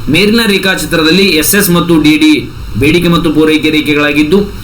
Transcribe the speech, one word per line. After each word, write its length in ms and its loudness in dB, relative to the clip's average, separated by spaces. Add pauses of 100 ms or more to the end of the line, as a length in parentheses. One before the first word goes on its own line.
ಮೇಲಿನ 380 2
ರೇಖಾಚಿತ್ರದಲ್ಲಿ 760 0
ಎಸ್ 320 0
ಎಸ್ 140 2
ಮತ್ತು 320 2
ಡಿ 160 2
ಡಿ 320 0 (300)
ಬೇಡಿಕೆ 280 0
ಮತ್ತು 240 0
ಪೂರೈಕೆ 380 0
ರೇಖೆಗಳಾಗಿದ್ದು 960 0